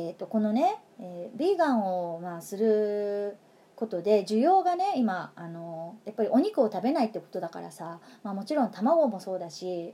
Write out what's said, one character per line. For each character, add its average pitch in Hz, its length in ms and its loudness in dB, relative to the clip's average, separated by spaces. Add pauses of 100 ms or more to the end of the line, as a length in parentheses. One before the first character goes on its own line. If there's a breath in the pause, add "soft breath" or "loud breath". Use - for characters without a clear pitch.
ー - 40 -10
と、 196 120 -10
こ 220 140 0
の 214 120 2
ね、 339 280 2 (200)
え 180 320 -12
ー、 - 60 -14
ビ 349 160 2
ー 359 40 2
ガ 311 160 4
ン 214 120 2
を、 175 340 -2
ま 175 180 -8
あ、 - 40 -10
す - 160 -10
る 208 800 0 (380 soft breath)
こ 226 100 -6
と 185 160 -4
で 202 240 4
需 214 140 2
要 359 240 6
が 349 120 2
ね、 381 200 0
今、 185 400 -2
あ 170 120 -12
の、 170 480 -10 (100)
や 214 60 -10
っ - 40 -20
ぱ 226 80 0
り 208 60 0
お 240 100 6
肉 381 240 2
を 220 80 2
食 190 120 -4
べ 254 80 2
な 311 120 2
い 220 60 0
っ - 20 -10
て 175 80 -8
こ - 120 -12
と 185 80 -8
だ 175 100 -6
か - 120 -12
ら 170 100 -12
さ、 165 280 -12 (240 loud breath)
ま 202 80 -6
あ、 - 20 -6
も 196 120 -6
ち 302 100 -4
ろ 262 100 4
ん 220 60 -4
卵 294 360 4
も 190 120 -4
そ 185 160 -6
う - 20 -4
だ 170 140 -8
し、 175 420 -8